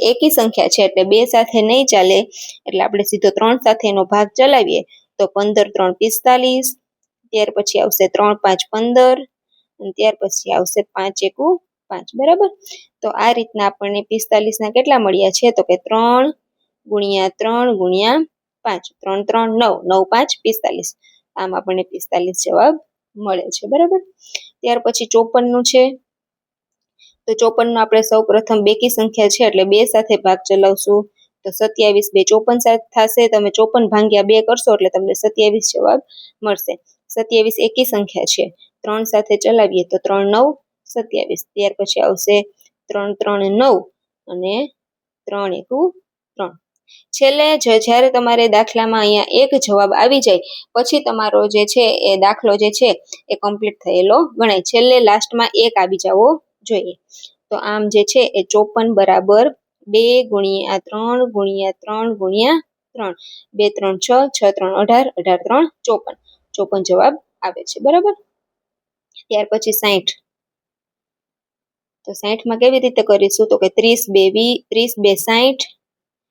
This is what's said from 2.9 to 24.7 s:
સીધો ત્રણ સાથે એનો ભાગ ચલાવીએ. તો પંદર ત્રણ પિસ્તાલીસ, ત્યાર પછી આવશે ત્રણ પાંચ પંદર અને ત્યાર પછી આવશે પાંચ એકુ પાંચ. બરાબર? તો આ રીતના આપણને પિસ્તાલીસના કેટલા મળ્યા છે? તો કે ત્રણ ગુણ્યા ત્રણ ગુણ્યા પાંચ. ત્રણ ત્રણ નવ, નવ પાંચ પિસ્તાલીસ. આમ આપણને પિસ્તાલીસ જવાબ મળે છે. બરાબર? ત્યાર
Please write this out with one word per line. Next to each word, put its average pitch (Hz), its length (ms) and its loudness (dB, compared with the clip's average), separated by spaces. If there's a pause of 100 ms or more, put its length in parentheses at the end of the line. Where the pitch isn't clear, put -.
સીધો 202 280 0
ત્રણ 220 260 0
સાથે 220 320 0
એનો 196 160 0
ભાગ 208 240 0 (100)
ચલાવીએ. 254 440 2 (360)
તો 196 80 2
પંદર 202 440 0
ત્રણ 185 220 -2
પિસ્તાલીસ, 254 840 0 (540)
ત્યાર 214 200 -2
પછી 202 280 -4
આવશે 196 300 0
ત્રણ 208 260 2
પાંચ 190 260 0 (120)
પંદર 247 440 2 (640)
અને 196 100 -10
ત્યાર 214 240 0
પછી - 360 -6
આવશે 185 320 -2
પાંચ 196 400 -8
એકુ 294 380 -2 (300)
પાંચ. - 260 -14
બરાબર? 349 340 2 (520)
તો 214 60 -4
આ 220 240 0
રીતના 220 340 -4
આપણને 202 360 -4
પિસ્તાલીસના 214 680 -4
કેટલા 262 280 2
મળ્યા 190 320 0
છે? 240 200 2
તો 202 120 0
કે 180 140 0
ત્રણ 240 560 0 (540)
ગુણ્યા 202 420 -2
ત્રણ 233 480 -2
ગુણ્યા 202 500 0 (380)
પાંચ. 196 180 -6 (180)
ત્રણ 196 240 -6
ત્રણ 226 260 -2
નવ, 220 240 0 (100)
નવ 190 200 2
પાંચ 233 240 0 (140)
પિસ્તાલીસ. - 540 -6 (400)
આમ 190 180 -8
આપણને 185 280 -4
પિસ્તાલીસ 180 640 -6
જવાબ 220 280 2 (420)
મળે 196 260 -6
છે. - 240 -10
બરાબર? 339 340 0 (600)
ત્યાર 240 180 -2